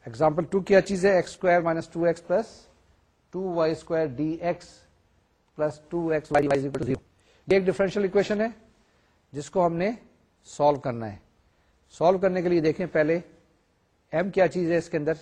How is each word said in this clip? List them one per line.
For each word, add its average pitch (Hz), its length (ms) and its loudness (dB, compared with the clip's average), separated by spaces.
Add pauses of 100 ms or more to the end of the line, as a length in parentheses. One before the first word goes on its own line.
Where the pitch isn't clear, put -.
ایگزامپل 151 380 0
ٹو 190 160 -2
کیا 190 200 6
چیز 190 260 -2
ہے؟ 202 40 6
ایکس 175 200 2
اسکوائر 175 300 2
مائنس 165 280 -4
ٹو 170 160 -4
ایکس 165 220 -2
پلس - 400 -4 (640)
ٹو 180 100 -8
وائی 170 320 0
اسکوائر 160 340 -2
ڈی 147 340 -4
ایکس 170 260 -6 (920)
پلس 151 320 -4
ٹو 170 200 -4
ایکس 151 240 -2
وائی 147 140 4
is 143 60 2
equal 135 200 -2
to 127 120 -6
zero۔ 127 160 -4 (460)
یہ 175 80 4
ایک 196 80 4
ڈفرینشیل 190 400 0
ایکویشن 196 380 0
ہے 226 80 0 (840)
جس 143 180 -12
کو 180 160 2
ہم 170 100 0
نے 190 140 0 (540)
سالو 143 360 0
کرنا 117 320 -6
ہے۔ 98 40 -14 (760)
سالو 180 280 2
کرنے 180 240 0
کے 175 60 0
لیے 175 120 2
دیکھیں 151 320 0
پہلے 160 260 2 (960)
ایم 180 180 -2
کیا 180 180 4
چیز 170 220 -2
ہے 170 60 2
اس 165 120 -2
کے 170 80 -6
اندر 147 260 -2